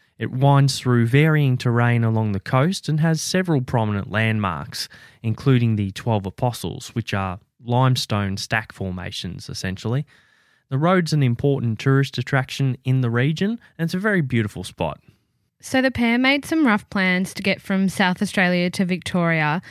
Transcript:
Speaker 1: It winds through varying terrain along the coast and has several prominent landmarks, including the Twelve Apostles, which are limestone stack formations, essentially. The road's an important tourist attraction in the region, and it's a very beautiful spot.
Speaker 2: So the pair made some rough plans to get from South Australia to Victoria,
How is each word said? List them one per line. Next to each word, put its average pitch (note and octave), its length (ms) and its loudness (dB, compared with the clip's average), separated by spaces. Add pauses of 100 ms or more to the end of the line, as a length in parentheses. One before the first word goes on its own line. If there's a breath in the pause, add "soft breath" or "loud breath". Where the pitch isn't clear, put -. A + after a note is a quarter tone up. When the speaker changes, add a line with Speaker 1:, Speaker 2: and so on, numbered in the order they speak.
(180 soft breath)
Speaker 1:
It - 140 -6
winds C#3 480 4
through A#2+ 260 2
varying C#3+ 520 2
terrain A#2+ 460 2
along A2 280 0
the F#2+ 80 -2
coast D3+ 480 0
and D3+ 120 0
has D#3+ 200 0
several F3 400 0
prominent G#2 500 -2
landmarks, G#2 760 -2 (340 loud breath)
including A#2 540 2
the G2+ 140 -2
Twelve G#2+ 340 -4
Apostles, - 720 -6
which - 180 -4
are F#2+ 260 -4 (240)
limestone A#2 760 0
stack - 340 -4
formations, F2+ 800 -10
essentially. G#2 560 -4 (640 soft breath)
The C3+ 100 -2
road's E3+ 340 2
an D3+ 100 2
important A#2+ 560 0
tourist C3+ 400 2
attraction C3 640 -2
in C3 160 2
the A#2+ 100 0
region, D#3+ 500 0 (180 soft breath)
and E3 80 -2
it's E3 80 -4
a F#3 60 -2
very G3+ 200 0
beautiful A2+ 440 -2
spot. - 360 -6 (600)
Speaker 2:
So - 200 -2
the C4 120 2
pair A#3+ 260 2
made C4+ 260 2
some D#4+ 220 2
rough G#3+ 240 2
plans F#3 440 0
to G3+ 80 -8
get G3 200 -2
from F#3+ 260 0
South F3+ 320 0
Australia F3+ 500 0
to G3 140 -2
Victoria, E3 880 0